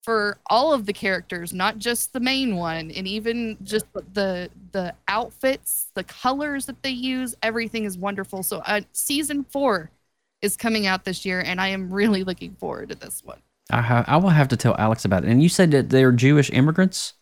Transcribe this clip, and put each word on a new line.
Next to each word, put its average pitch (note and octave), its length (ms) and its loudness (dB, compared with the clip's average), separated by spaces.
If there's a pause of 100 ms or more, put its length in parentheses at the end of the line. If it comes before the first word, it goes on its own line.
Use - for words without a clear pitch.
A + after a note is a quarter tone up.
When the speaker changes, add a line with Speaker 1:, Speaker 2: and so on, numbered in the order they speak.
Speaker 1:
for G#3 420 -2
all C4+ 260 4
of A3+ 140 0
the G3+ 60 -4
characters, F3+ 600 -4
not G3 240 -2
just A#3 380 -4
the B3+ 60 -4
main C4 360 0
one, E3 360 -6
and F#3+ 140 -8
even A3 560 -6
just G#3+ 220 -4 (300)
the, F#3 340 -2 (240)
the F3+ 220 -6 (120)
outfits, A#3+ 880 -4
the F#3 120 -6
colors C#4 600 -4
that - 180 -14
they C4+ 60 -6
use, B3+ 540 -4
everything A3+ 420 -4
is F#3 140 -8
wonderful. G3 440 -6
So, F#3 220 -6
uh, G#3 160 0 (120)
season C#4+ 580 -4
four A3 400 0 (500)
is G3+ 160 -2
coming A3 300 -2
out F#3+ 180 0
this F#3 220 -6
year, F#3 180 -2
and F3+ 160 -4
I F#3+ 80 0
am F#3+ 240 -6
really G3+ 320 2
looking F3+ 340 -8
forward D#3 300 -8
to - 60 -10
this - 280 -14
one. - 180 -20 (300)
Speaker 2:
I A#2+ 120 2
ha-, A#2+ 240 2
I C#3 100 2
will F#3 140 4
have D3+ 180 6
to B2 80 0
tell - 220 2
Alex A2 260 0
about F#2+ 200 2
it. D#2 60 0
And B2 120 8
you F3 80 6
said F3 220 4
that A#2+ 180 4
they're C3 220 8
Jewish C3+ 400 6
immigrants? D#3+ 680 2